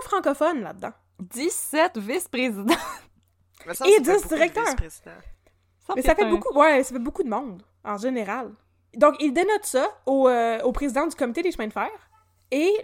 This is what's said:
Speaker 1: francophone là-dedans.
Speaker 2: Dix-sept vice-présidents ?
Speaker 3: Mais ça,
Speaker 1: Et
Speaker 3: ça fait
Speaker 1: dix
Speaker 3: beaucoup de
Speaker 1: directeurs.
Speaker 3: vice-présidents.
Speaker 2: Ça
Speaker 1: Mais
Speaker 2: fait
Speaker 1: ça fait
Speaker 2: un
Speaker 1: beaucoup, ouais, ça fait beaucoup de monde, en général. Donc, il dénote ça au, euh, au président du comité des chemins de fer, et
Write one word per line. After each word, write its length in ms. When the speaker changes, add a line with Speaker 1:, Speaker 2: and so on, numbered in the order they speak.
Speaker 1:
francophone 580
là-dedans. 320
Speaker 2:
Dix-sept 760
vice-présidents ? 760
Speaker 3:
Mais 80
ça, 140
Speaker 1:
Et 40
Speaker 3:
ça 60
fait 40
Speaker 1:
dix 100
Speaker 3:
beaucoup 180
de 60
Speaker 1:
directeurs. 300
Speaker 3:
vice-présidents. 460
Speaker 2:
Ça 80
Speaker 1:
Mais 60
Speaker 2:
fait 60
Speaker 1:
ça 80
fait 80
Speaker 2:
un 60
Speaker 1:
beaucoup, 280
ouais, 260
ça 100
fait 60
beaucoup 240
de 60
monde, 340
en 140
général. 540
Donc, 240
il 140
dénote 320
ça 220
au, 240
euh, 320
au 100
président 360
du 80
comité 260
des 100
chemins 160
de 60
fer, 160
et 220